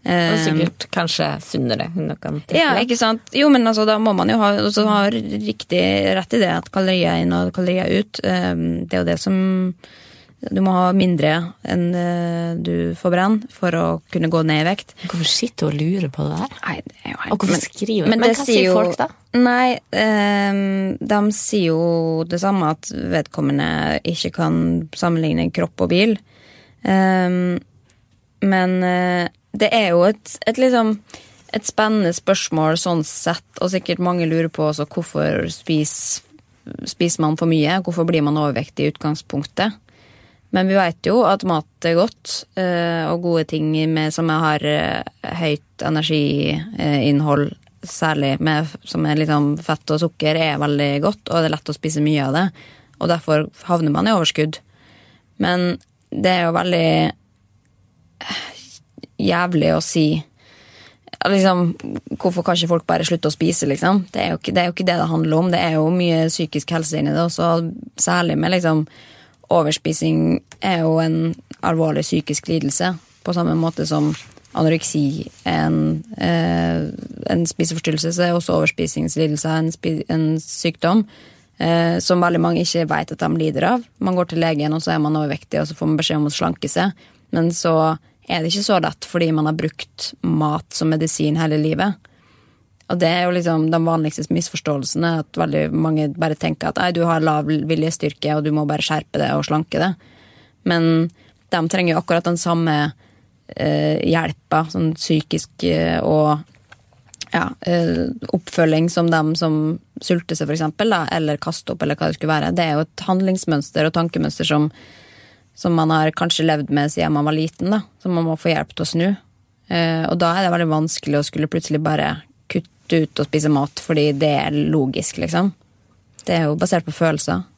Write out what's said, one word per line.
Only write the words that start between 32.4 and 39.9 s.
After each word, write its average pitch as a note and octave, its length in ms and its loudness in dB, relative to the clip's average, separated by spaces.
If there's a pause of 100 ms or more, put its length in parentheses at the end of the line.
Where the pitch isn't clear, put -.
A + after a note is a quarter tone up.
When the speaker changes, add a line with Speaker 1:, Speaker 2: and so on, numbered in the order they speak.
Speaker 2:
sånn E3 300 0
sett, - 400 -2 (160)
og F#3 80 0
sikkert F#3 320 -2
mange F3+ 240 0
lurer D#3+ 240 0
på D#3 160 -2
også D3+ 240 -2
hvorfor D#3 580 -2
spis-, - 760 -2 (600)
spiser - 380 -2
man D#3 160 2
for E3+ 100 -2
mye, D#3+ 340 2
hvorfor E3+ 240 -2
blir D#3 200 2
man D3+ 100 0
overvektig C#3+ 480 -2
i D3 80 0
utgangspunktet. - 840 -4 (760)